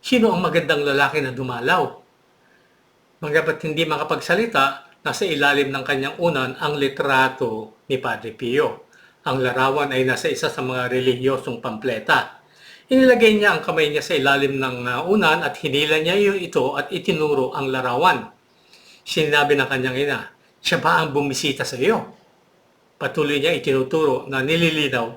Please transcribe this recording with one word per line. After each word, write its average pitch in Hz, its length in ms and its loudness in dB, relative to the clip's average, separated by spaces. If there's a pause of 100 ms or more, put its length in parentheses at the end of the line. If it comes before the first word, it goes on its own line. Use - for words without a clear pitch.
Sino 220 320 2
ang 180 100 -2
magandang 151 400 0
lalaki 143 400 2
na 131 80 -6
dumalaw?" 127 720 -2 (1160)
Bagamat 156 420 0
hindi 156 240 -2
makapagsalita, 156 960 0 (220)
nasa 147 160 -4
ilalim 143 480 2
ng 135 160 -6
kanyang 139 320 -4
unan 135 400 0
ang 147 160 -2
litrato 131 1120 0
ni 131 160 -4
Padre 117 320 -8
Pio. 123 560 -2 (400)
Ang 131 80 0
larawan 131 560 0
ay 131 80 2
nasa 127 240 0
isa 151 240 -2
sa - 80 -10
mga 127 320 -4
relihiyosong 127 720 0
pampleta. 117 800 -2 (440)
Inilagay 233 520 6
niya 202 160 4
ang 156 120 -4
kamay 156 240 2
niya 147 120 -2
sa 175 120 -4
ilalim 139 480 2
ng, 127 140 -4 (100)
ah, 123 200 -4
unan 170 360 2
at 143 160 -4
hinila 151 400 0
niya 165 200 0
yung 202 200 2
ito 143 400 -2
at 143 160 -6
itinuro 151 600 0
ang 139 160 -4
larawan. 127 600 0 (720)
Sinabi 147 560 2
ng 131 80 2
kanyang 127 320 -2
ina, 139 220 -2 (420)
"Siya - 160 0
ba 165 240 2
ang 156 80 -4
bumisita 139 560 -2
sa 127 120 -8
iyo?" 190 360 0 (840)
Patuloy 143 440 -2
niya 165 120 2
itinuturo 135 760 0
na 131 120 -2
nililinaw 151 640 0 (100)